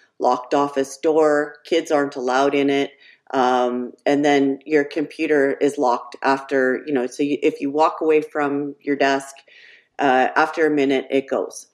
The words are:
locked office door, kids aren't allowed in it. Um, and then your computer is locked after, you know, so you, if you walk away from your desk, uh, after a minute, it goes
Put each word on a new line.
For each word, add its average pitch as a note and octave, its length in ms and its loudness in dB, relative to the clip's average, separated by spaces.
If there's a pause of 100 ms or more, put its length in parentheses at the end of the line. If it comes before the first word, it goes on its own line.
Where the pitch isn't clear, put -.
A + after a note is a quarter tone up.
(200)
locked B2 360 0
office C#3 420 -2
door, D3+ 680 2
kids D#3+ 280 -2
aren't C#3+ 240 0
allowed C3+ 400 0
in C#3 160 2
it. C#3 200 -2 (400)
Um, B2 600 0 (140)
and C#3+ 200 2
then C#3 400 2
your D#3+ 180 2
computer D3+ 680 -2
is C#3 240 -2
locked B2 460 -2
after, C3 640 0
you D3+ 60 -4
know, B2+ 140 -2
so D3 160 -6
you, C#3+ 200 -2
if D#3 180 0
you C#3+ 80 -4
walk D#3 320 0
away D#3 200 4
from C#3+ 600 -4
your C#3+ 140 -2
desk, C#3 400 0 (640)
uh, B2+ 360 2
after D#3 300 2
a D#3 40 2
minute, C#3 420 0
it C3+ 180 0
goes - 440 -6